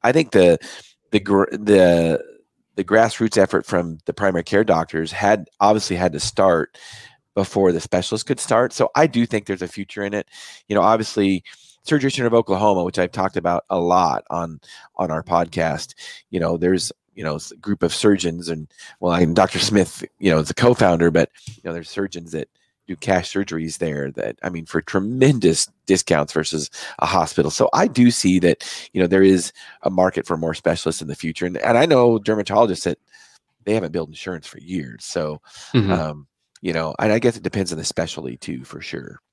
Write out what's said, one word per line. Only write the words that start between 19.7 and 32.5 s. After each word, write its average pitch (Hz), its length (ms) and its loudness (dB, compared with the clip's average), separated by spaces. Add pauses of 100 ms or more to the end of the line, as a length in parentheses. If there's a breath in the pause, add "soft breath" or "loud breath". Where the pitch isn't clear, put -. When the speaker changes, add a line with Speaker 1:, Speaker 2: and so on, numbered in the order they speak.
Speaker 1:
you 95 100 2
know, 80 80 4
is 78 120 0
the - 40 -8
co-founder, 90 560 4
but, 80 220 2 (160 loud breath)
you - 160 -20
know, 90 100 -8
there's 85 160 -12
surgeons 87 440 -8
that 78 140 -8 (380)
do 95 100 -10
cash 90 380 -2
surgeries 80 460 -6
there 71 320 -4
that, 57 320 -10
I - 60 -6
mean, 82 160 -10
for 82 160 -2
tremendous 110 880 2 (200)
discounts 82 440 0
versus 78 380 -4 (300 loud breath)
a 78 60 0
hospital. 80 460 0
So - 220 0
I 170 120 2
do 123 260 4
see 92 280 2
that, - 540 -2
you 92 80 0
know, 90 60 4
there 95 160 4
is 95 280 4 (300 loud breath)
a - 80 -2
market 92 360 0
for 87 120 -4
more 80 160 -4
specialists 82 480 -4
in 78 80 -12
the 71 60 -8
future. 82 300 -6
And, 90 120 -6
and 120 200 0
I 131 80 4
know 123 320 4
dermatologists 104 680 0